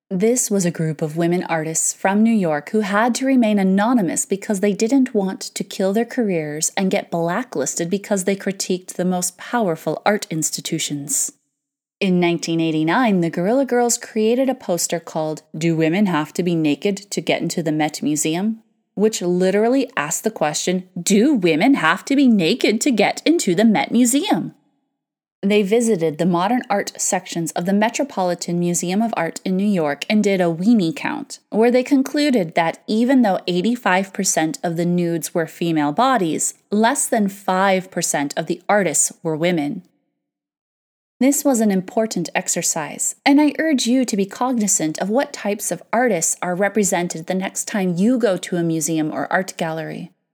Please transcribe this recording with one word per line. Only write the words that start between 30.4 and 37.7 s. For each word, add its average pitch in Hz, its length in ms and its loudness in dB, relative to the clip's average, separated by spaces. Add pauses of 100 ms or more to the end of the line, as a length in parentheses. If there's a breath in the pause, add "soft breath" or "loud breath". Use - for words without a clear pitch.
a 180 40 2
weenie 170 500 2
count, - 460 -8 (100)
where 233 220 2
they 254 100 4
concluded 262 720 0
that 165 320 0
even 240 360 2
though 196 260 2
eighty-five 190 640 0
percent 160 500 -2
of 170 140 -2
the 170 100 0
nudes 170 480 0
were 160 140 -2
female 156 420 0
bodies, 214 640 0 (160)
less 220 380 2
than 214 200 2
five 190 640 0